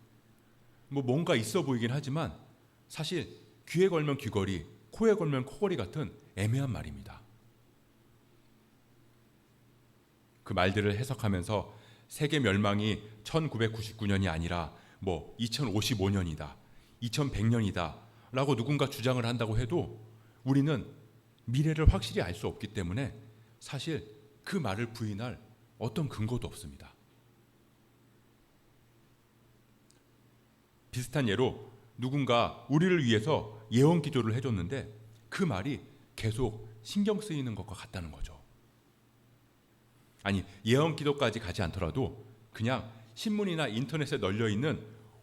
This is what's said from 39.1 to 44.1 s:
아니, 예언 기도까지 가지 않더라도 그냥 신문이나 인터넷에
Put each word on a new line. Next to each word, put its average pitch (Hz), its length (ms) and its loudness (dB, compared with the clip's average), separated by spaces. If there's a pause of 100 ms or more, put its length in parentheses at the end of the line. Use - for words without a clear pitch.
아니, 101 200 0 (220)
예언 147 300 4
기도까지 143 440 0
가지 110 220 -4
않더라도 87 640 -2 (260)
그냥 117 400 -2 (220)
신문이나 196 540 -2
인터넷에 135 500 -2